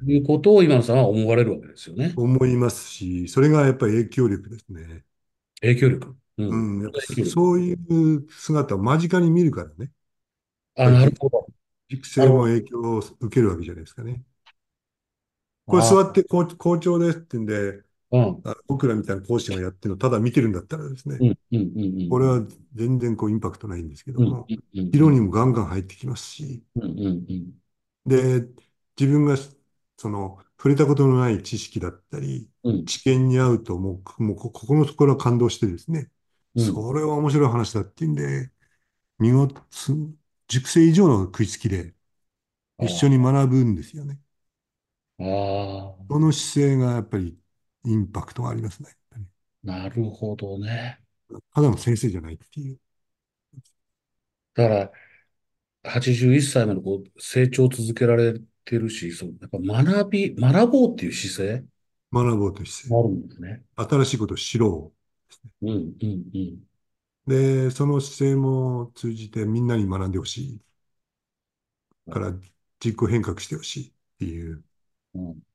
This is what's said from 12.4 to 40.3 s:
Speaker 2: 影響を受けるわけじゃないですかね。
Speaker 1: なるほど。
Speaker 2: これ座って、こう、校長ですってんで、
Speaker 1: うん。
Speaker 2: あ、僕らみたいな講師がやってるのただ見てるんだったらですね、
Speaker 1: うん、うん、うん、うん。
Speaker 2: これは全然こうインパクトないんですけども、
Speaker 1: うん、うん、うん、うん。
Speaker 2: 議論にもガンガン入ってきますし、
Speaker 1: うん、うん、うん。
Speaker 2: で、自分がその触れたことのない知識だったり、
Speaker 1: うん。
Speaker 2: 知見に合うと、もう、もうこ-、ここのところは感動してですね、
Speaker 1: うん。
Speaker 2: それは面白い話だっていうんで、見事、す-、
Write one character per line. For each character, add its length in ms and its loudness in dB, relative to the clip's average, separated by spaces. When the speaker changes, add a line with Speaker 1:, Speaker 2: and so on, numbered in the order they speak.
Speaker 2:
影 200 2
響 160 -10
を 180 -2
受 360 -8
け 60 4
る 100 4
わ 60 -4
け 80 -8
じ 60 -12
ゃ 40 -12
な 60 -16
い 40 -16
で 20 -20
す 80 -20
か 80 -16
ね。 100 -10
Speaker 1:
な 60 -10
る 60 -18
ほ 120 2
ど。 40 6
Speaker 2:
こ 140 8
れ 80 6
座 60 -4
っ 20 -16
て、 120 4
こ 160 0
う、 160 -4
校 220 0
長 200 0
で 140 2
す 60 -4
っ 40 -16
て 160 -8
ん 80 -6
で、 360 -4
Speaker 1:
う 80 4
ん。 260 0
Speaker 2:
あ、 120 -10
僕 220 -2
ら 60 0
み 100 -2
た 100 -4
い 20 -6
な 60 -10
講 160 -2
師 120 -6
が 100 -4
や 80 -6
っ 40 -10
て 160 -10
る 60 -4
の 40 -12
た 120 0
だ 80 0
見 140 0
て 80 2
る 80 0
ん 40 -2
だ 80 -6
っ 40 -18
た 120 -12
ら 120 -12
で 80 -12
す 120 -14
ね、 120 -8
Speaker 1:
う 40 2
ん、 40 6
う 300 -4
ん、 180 -4
う 20 -8
ん、 240 -6
う 40 -6
ん。 20 -6
Speaker 2:
こ 100 0
れ 80 2
は 200 0
全 240 -2
然 180 -4
こ 100 -6
う 40 -2
イ 40 -2
ン 60 -4
パ 100 -6
ク 80 -18
ト 100 -14
な 80 -10
い 60 -10
ん 60 -12
で 80 -18
す 80 -20
け 80 -14
ど 80 -4
も、 280 0
Speaker 1:
う 40 -6
ん、 20 -4
う 20 -10
ん、 60 -16
う 40 -12
ん、 40 -6
う 80 -4
ん。 20 -4
Speaker 2:
議 80 2
論 140 6
に 80 6
も 100 0
ガ 140 2
ン 80 2
ガ 100 0
ン 40 -4
入 140 -6
っ 20 -8
て 120 -14
き 120 -14
ま 100 -8
す 80 -16
し、 380 -14
Speaker 1:
う 40 -4
ん、 20 -12
う 120 -8
ん、 120 -10
う 40 -2
ん。 420 -8
Speaker 2:
で、 400 2
自 120 2
分 140 4
が 120 2
そ 140 -8
の 280 -8
触 140 0
れ 40 4
た 120 4
こ 80 2
と 120 4
の 140 4
な 100 2
い 120 -2
知 160 -10
識 220 -10
だ 80 -8
っ 220 -16
た 80 -12
り、 300 -10
Speaker 1:
う 80 0
ん。 120 -4
Speaker 2:
知 200 -10
見 240 2
に 100 2
合 120 4
う 120 0
と、 160 -8
も 240 -6
う、 40 -2
も 120 -2
う 20 -12
こ-、 140 -12
こ 160 -20
こ 80 2
の 100 4
と 100 -8
こ 120 4
ろ 60 4
は 60 0
感 200 0
動 100 2
し 100 -6
て 80 -2
で 120 -4
す 120 -12
ね、 200 -6
Speaker 1:
う 80 0
ん。 20 0
Speaker 2:
そ 280 -4
れ 100 -2
は 120 0
面 160 0
白 160 4
い 20 6
話 240 0
だ 100 -2
っ 20 -4
て 200 -10
い 40 -2
う 20 -2
ん 40 -2
で、 360 -6
見 140 4
事、 380 2
す-、 220 -6